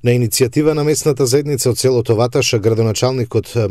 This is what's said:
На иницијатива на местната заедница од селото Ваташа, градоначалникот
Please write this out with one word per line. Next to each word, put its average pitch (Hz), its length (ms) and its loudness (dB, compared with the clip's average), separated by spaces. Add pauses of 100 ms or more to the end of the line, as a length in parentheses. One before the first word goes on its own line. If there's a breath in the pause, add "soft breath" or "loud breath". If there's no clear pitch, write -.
На 120 80 2
иницијатива 123 640 0
на 143 80 -2
местната 147 400 0
заедница 135 460 0
од - 100 -4
селото 123 340 2
Ваташа, 123 460 0
градоначалникот 113 920 0 (160)